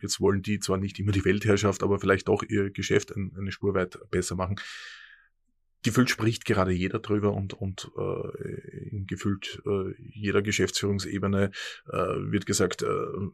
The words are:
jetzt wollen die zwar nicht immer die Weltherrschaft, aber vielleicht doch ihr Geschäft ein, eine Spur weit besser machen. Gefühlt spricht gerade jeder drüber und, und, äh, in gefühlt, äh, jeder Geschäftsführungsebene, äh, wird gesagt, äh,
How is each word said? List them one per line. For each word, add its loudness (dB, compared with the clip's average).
jetzt -4
wollen 4
die 0
zwar 0
nicht -2
immer 0
die 4
Weltherrschaft, 4
aber 2
vielleicht 2
doch 4
ihr 0
Geschäft 0
ein, -6
eine -6
Spur 0
weit 0
besser 0
machen. -2
Gefühlt 4
spricht 0
gerade 4
jeder 0
drüber 2
und, -4
und, -8
äh, -6
in -6
gefühlt, -4
äh, -2
jeder 0
Geschäftsführungsebene, 0
äh, -2
wird 0
gesagt, 2
äh, 0